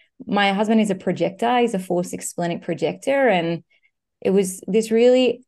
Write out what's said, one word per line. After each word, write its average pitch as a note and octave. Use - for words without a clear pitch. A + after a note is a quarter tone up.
my G3
husband G#3+
is G3+
a F#3
projector. F#3
He's A#3
a F#3+
four F3+
six F3+
splenic E3+
projector. F#3
And E3+
it G3
was F#3
this A3
really A#3+